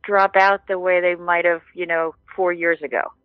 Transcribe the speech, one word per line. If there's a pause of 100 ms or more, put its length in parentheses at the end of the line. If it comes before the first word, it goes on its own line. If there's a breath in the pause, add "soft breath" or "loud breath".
drop
out
the
way
they
might
have, (140)
you
know, (200)
four
years
ago. (240)